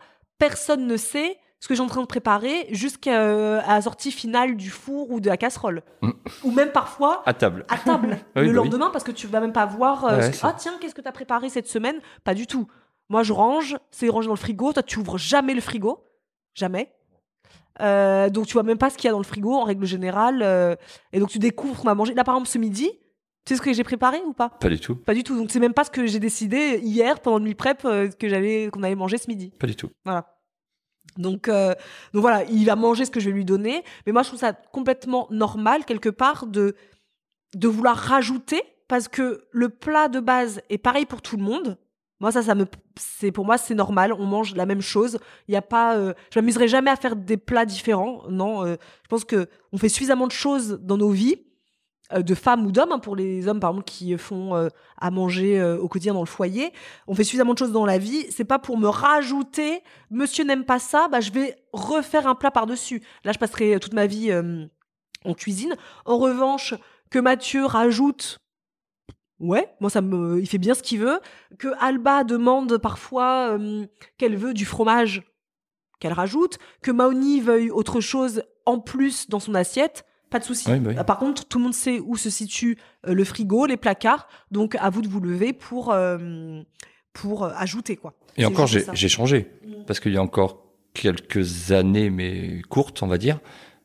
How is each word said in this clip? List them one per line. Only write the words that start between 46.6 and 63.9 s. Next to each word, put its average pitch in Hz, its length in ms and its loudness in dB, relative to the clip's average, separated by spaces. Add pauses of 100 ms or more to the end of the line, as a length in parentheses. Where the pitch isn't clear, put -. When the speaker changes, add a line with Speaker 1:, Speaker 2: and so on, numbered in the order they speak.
Speaker 1:
jamais 262 220 4
à 269 60 4
faire 254 200 -2
des 202 200 -2
plats 233 300 0
différents. 208 640 -2
Non, 190 340 -2
euh, 170 120 -2 (260)
je - 60 -20
pense 226 160 -2
que 196 240 0 (240)
on 196 60 -4
fait 220 100 4
suffisamment 254 380 2
de 240 60 -4
choses 254 500 -2
dans 190 140 0
nos 208 140 4
vies, 220 260 2 (760)
euh, 185 100 0
de 180 120 2
femmes 240 320 2
ou 196 60 0
d'hommes, 302 200 4
hein, 277 80 -2
pour 202 160 -8
les 190 320 -4
hommes, 214 120 0
par 180 100 0
exemple, 190 160 -6
qui 180 300 -6
font, 185 380 -6
euh, 165 140 0 (280)
à - 140 -4
manger, 185 500 2
euh, 170 160 2
au 175 120 -4
quotidien 196 260 -2
dans 185 80 -2
le 170 60 -4
foyer. 214 440 -4 (360)
On 196 60 -4
fait 214 100 2
suffisamment 247 280 2
de 240 60 0
choses 247 140 0
dans 220 120 2
la 190 140 2
vie. 240 320 -4
C'est - 140 -6
pas 269 160 0
pour 254 180 -4
me 208 100 2
rajouter, « 285 920 0 (280)
Monsieur 285 340 -2
n'aime 269 200 0
pas 254 140 2
ça, 302 320 2
bah, 262 100 2
je 202 120 -4
vais 262 240 -2 (160)
refaire 302 560 0
un 254 80 4
plat 277 160 0
par-dessus. » 240 500 -2 (220)
Là, 202 80 -2
je 208 60 -4
passerai 214 420 2
toute - 120 -12